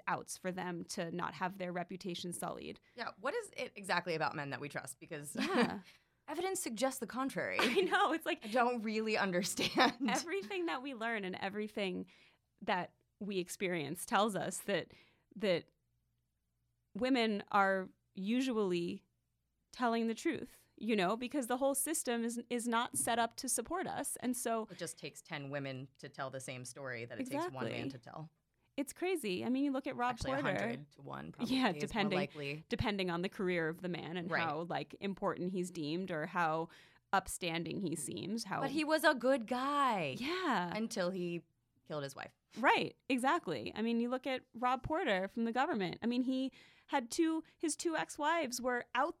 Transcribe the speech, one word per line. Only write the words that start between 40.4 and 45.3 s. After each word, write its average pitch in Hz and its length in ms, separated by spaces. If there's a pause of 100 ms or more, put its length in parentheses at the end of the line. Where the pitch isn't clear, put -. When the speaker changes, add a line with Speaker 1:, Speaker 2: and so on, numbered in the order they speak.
Speaker 2:
Until 208 360
he 175 320 (460)
killed 151 160
his 135 120
wife. - 140 (280)
Speaker 1:
Right, - 380 (120)
exactly. 254 680
I 214 60
mean, 233 180
you 240 80
look 254 180
at 254 140 (180)
Rob 254 240
Porter 240 460
from 226 160